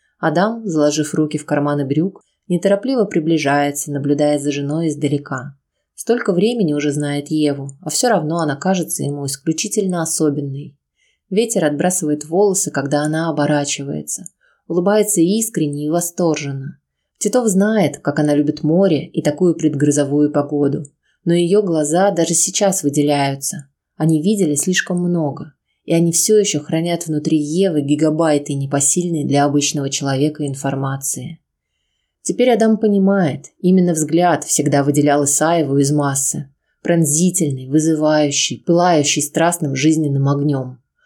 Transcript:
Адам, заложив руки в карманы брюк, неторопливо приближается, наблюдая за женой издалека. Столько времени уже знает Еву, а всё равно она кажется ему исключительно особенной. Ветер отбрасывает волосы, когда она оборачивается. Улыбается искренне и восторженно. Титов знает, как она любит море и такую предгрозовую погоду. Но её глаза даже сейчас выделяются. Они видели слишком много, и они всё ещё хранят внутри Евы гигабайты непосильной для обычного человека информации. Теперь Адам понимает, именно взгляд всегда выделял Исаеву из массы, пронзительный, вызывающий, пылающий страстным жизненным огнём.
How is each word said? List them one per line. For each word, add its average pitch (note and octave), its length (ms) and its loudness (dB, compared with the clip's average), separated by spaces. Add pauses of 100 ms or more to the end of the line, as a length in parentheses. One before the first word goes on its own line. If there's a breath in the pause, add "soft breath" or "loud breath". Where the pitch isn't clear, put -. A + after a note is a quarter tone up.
(180)
Адам, G#3 480 -2
заложив D3+ 480 0
руки D#3 240 0
в - 60 -8
карманы C#3+ 400 -2
брюк, D#3 380 -2 (260)
неторопливо G3+ 560 0
приближается, D3 880 0
наблюдая D3 460 0
за C#3+ 120 -2
женой D3 380 -2
издалека. C#3 680 -4 (360)
Столько A3+ 380 -2
времени G3 400 2
уже D3 200 0
знает C#3+ 360 -4
Еву, C#3+ 440 -2 (100)
а - 80 -8
всё - 180 0
равно E3+ 300 0
она D3 180 0
кажется F3+ 460 -2
ему C#3+ 240 -4
исключительно F3+ 760 -4
особенной. C#3+ 760 -4 (500)
Ветер G3 380 0
отбрасывает D3 580 0
волосы, F#3 460 0
когда C#3+ 320 -2
она D#3+ 260 -2
оборачивается. D3 960 -4 (420)
Улыбается G3+ 540 0
искренне D#3+ 680 0
и D3+ 40 -2
восторженно. D3 880 -2 (400)
Титов A3+ 300 0
знает, G3 500 2
как - 200 -4
она D3+ 160 2
любит D3 280 0
море E3 440 2
и - 140 -6
такую D#3+ 360 2
предгрозовую D3 760 2
погоду. C#3+ 540 -2 (400)
Но E3+ 80 2
её F3 280 2
глаза E3+ 500 2
даже E3 200 0
сейчас F#3+ 500 0
выделяются. C#3+ 880 -2 (280)
Они D#3 240 2
видели F3+ 360 0
слишком F#3 420 -2
много, D#3+ 540 -2 (320)
и E3 100 0
они E3+ 160 4
всё G#3+ 260 2
ещё G3 220 0
хранят E3 480 -2
внутри D3+ 320 0
Евы D#3 440 0
гигабайты D3 720 2
непосильной C#3+ 720 -2
для C#3 200 2
обычного C#3+ 440 0
человека C#3+ 560 -2
информации. C3+ 920 -6 (840)
Теперь A#3+ 280 0
Адам A3 260 4
понимает, G3 680 2 (140)
именно F3+ 320 4
взгляд D#3+ 500 2
всегда C#3+ 400 0
выделял C#3+ 400 2
Исаеву D3+ 560 0
из C#3 140 2
массы, C#3+ 560 -2 (340)
пронзительный, D#3 840 0
вызывающий, D3+ 1000 0
пылающий E3+ 560 2
страстным D#3+ 540 0
жизненным C#3 520 2
огнём. C#3+ 520 -2 (260)